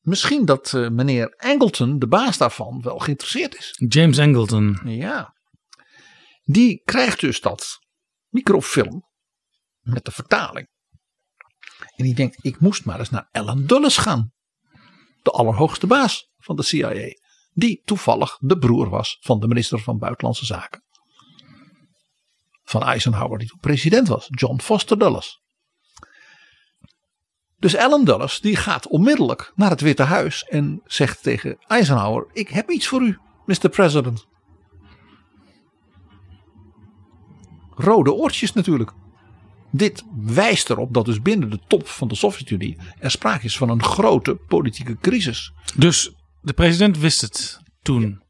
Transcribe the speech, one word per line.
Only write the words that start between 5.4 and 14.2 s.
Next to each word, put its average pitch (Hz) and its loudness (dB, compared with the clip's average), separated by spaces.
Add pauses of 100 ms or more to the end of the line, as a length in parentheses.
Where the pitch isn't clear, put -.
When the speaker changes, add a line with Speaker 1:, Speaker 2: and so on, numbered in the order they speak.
Speaker 1:
Die 208 4
krijgt 247 -2
dus 131 -4
dat - -6 (500)
microfilm 160 -2 (720)
met 123 -4
de 113 -10
vertaling. - -4 (1300)
En - -4
die 127 0
denkt, 127 -4
ik 131 -6
moest 190 2
maar 95 -6
eens 113 -8
naar - -6
Allen 120 -4
Dulles 277 4
gaan. 123 0 (920)